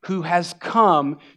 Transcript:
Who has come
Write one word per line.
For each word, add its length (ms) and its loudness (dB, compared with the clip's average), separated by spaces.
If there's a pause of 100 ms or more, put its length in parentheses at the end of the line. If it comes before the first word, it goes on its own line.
Who 180 -6
has 360 -2
come 600 2 (180)